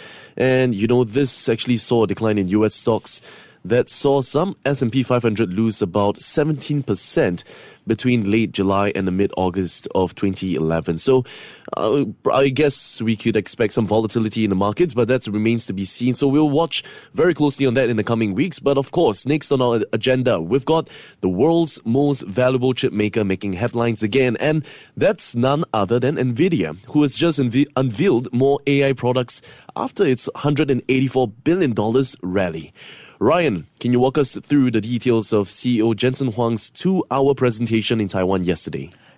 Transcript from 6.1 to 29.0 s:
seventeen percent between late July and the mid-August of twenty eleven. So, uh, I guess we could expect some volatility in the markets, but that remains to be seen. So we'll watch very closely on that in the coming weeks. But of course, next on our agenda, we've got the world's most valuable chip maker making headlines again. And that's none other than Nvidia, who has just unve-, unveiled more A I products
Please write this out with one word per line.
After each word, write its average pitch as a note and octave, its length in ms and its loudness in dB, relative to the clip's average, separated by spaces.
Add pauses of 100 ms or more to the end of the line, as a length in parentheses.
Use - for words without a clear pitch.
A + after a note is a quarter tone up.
seventeen D3 640 -2
percent - 640 -2 (420)
between A2+ 440 0
late A2 220 0
July G2 420 0
and F#2+ 120 -2
the F2+ 60 0
mid-August F#2 840 -2
of F#2 200 0
twenty F#2+ 400 -4
eleven. D#2+ 420 -2
So, C3 280 2 (520)
uh, A2 280 0 (280)
I C#3 160 2
guess C#3+ 540 -2
we A2 140 -2
could G#2+ 200 -2
expect G#2+ 360 -2
some A2+ 140 0
volatility A2 580 0
in G2+ 60 0
the F#2+ 60 2
markets, G#2 380 0
but A2+ 140 2
that B2+ 180 0
remains A2 400 0
to G2+ 60 -6
be F#2+ 120 -6
seen. A#2+ 300 -2
So C#3+ 140 0
we'll D3 220 4
watch D#3+ 320 0 (320)
very E3+ 200 2
closely C#3+ 320 0
on A#2+ 80 2
that B2+ 160 2
in A#2 60 0
the G#2+ 80 0
coming A2+ 300 0
weeks. F#2+ 260 -2
But C#3 180 2
of C#3 140 -4
course, C3+ 340 0
next D3 260 -2
on C3 80 2
our A#2 200 2 (120)
agenda, A#2+ 480 0
we've G2+ 240 0
got D#3+ 240 0 (320)
the F#2 80 0
world's D#3+ 560 2
most C3+ 420 0
valuable B2+ 480 2
chip - 180 -2
maker G#2 320 0
making F#2+ 300 -2
headlines A#2 480 -2
again. B2 380 2
And D#3 240 0 (320)
that's - 380 0
none C3 300 0 (100)
other G#2+ 240 0
than B2 180 0
Nvidia, B2 600 0 (100)
who D3+ 160 2
has C#3 140 0
just E3 220 0
unve-, C3 280 2 (100)
unveiled B2+ 560 0
more C3+ 340 2
A C#3 240 2
I - 20 0
products B2 500 -2 (340)